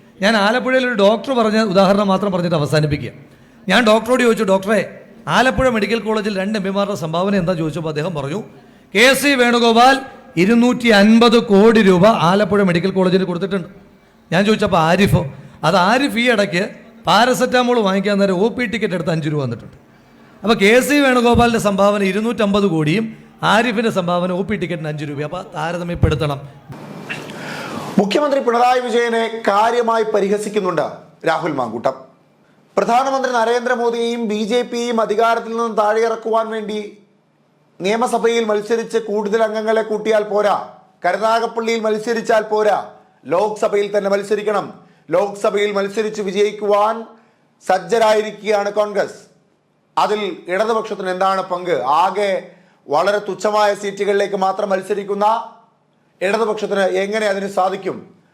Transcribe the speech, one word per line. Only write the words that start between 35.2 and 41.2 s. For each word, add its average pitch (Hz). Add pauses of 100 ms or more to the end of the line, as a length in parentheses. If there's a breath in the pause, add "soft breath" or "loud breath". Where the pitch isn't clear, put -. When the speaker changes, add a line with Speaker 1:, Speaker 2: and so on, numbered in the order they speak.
Speaker 2:
നിന്നും 226
താഴെ 214
ഇറക്കുവാൻ 226
വേണ്ടി 214 (840)
നിയമസഭയിൽ 226
മത്സരിച്ച് 220
കൂടുതൽ 214
അംഗങ്ങളെ 220
കൂട്ടിയാൽ 214
പോരാ, 202 (360)
കരുനാഗപ്പള്ളിയിൽ 226